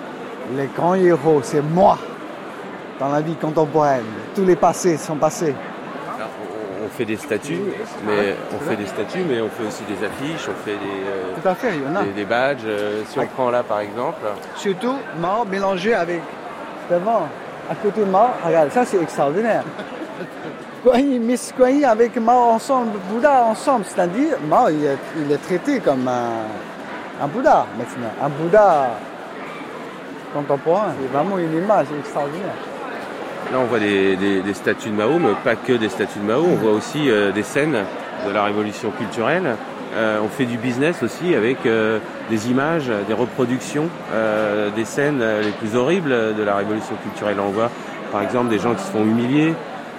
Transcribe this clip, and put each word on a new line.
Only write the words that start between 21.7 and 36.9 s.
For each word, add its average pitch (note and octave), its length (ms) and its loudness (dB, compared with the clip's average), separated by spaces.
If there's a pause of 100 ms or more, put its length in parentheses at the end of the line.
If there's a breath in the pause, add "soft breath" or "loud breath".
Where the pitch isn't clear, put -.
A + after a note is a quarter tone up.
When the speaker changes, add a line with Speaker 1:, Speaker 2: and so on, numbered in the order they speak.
Speaker 1:
avec A3+ 280 4
Mao A#3+ 360 6
ensemble, A3+ 440 2 (140)
Bouddha B3 360 6
ensemble, A3+ 380 2
c'est-à-dire G3+ 520 0 (120)
Mao G#3 200 6
il D3+ 160 2
est, C#3 120 2 (200)
il D3 160 0
est C#3+ 60 2
traité F#3 420 0
comme C3+ 260 2
un, A#2 380 -2 (760)
un C#3+ 60 0
Bouddha F#3+ 400 4 (100)
maintenant, A#2 360 -6 (100)
un C#3 60 0
Bouddha D#3+ 600 4 (1400)
contemporain. D3 680 0
C'est C3 120 -4
vraiment F3+ 260 0
une D#3+ 160 -2
image F3+ 320 4 (120)
extraordinaire. D3 560 -6 (1000)
Speaker 2:
Là, B2+ 80 2
on B2+ 40 4
voit A2+ 160 2
des, G2 340 4
des, G2 280 2
des G2 120 -2
statues A2 360 -2
de G#2+ 40 -2
Mao, A2+ 240 4
mais B2 240 4
pas A#2 140 2
que B2+ 160 0
des A2 160 4
statues G2+ 320 -4
de G2+ 40 -2
Mao. A#2+ 200 2
On F3+ 60 4
Speaker 1:
Mhm. C#3 60 4
Speaker 2:
voit G#2+ 160 4
aussi, C3+ 380 2